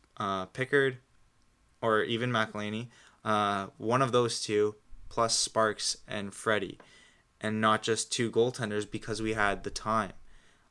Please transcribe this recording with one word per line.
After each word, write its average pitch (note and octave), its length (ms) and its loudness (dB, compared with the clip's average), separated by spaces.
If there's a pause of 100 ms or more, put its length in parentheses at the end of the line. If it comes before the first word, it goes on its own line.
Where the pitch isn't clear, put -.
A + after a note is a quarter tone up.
(160)
uh, G2 300 -4
Pickard C3 540 0 (800)
or A2 220 4
even A#2 300 -2
McElhinney, A2 560 -2 (360)
uh, G2+ 440 2 (100)
one A#2 240 2
of B2+ 100 2
those A#2+ 300 2
two, G#2 340 2 (340)
plus A#2 280 0
Sparks - 600 0 (100)
and G#2 260 -8
Freddie, G#2 460 -2 (600)
and G#2+ 200 -2
not G#2+ 220 4
just - 280 -2
two A#2 200 0
goaltenders A2 580 0
because A2 320 -6
we A2 120 -2
had G2+ 300 0
the G#2 60 -8
time. G#2+ 440 -2 (580)